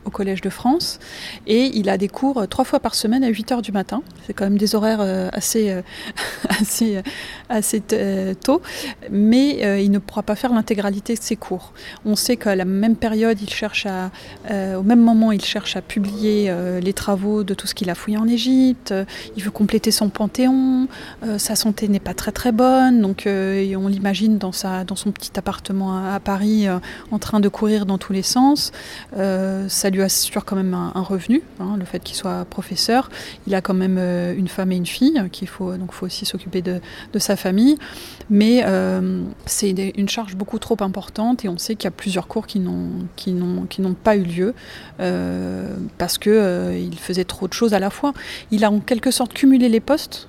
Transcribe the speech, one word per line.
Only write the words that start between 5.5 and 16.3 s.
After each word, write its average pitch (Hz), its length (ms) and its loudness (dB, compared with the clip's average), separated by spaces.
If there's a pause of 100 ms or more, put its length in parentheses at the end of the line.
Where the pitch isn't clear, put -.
euh, 185 100 -2 (360)
<laughs> - 440 -4
assez, 214 380 0
euh, 180 40 -6 (460)
assez 220 320 0
t-, 214 180 -2
euh, 190 360 -2
tôt. 277 260 2 (500)
Mais, 240 540 4
euh, 202 160 2
il 202 100 4
ne 202 80 4
pourra - 240 -6
pas 214 120 -2
faire 247 180 -2
l'intégralité 208 600 0
de - 80 -6
ses - 140 -2
cours. - 360 -8 (320)
On 214 100 2
sait 240 220 2
qu'à 208 180 0
la 185 120 0
même 202 280 4
période, 220 460 2
il 208 80 -6
cherche - 380 -4
à, 185 240 -4 (400)
euh, 190 260 -2
au 190 60 -2
même 233 180 8
moment, 226 320 6
il 190 100 0
cherche - 340 -4
à 185 40 -6
publier, 208 680 0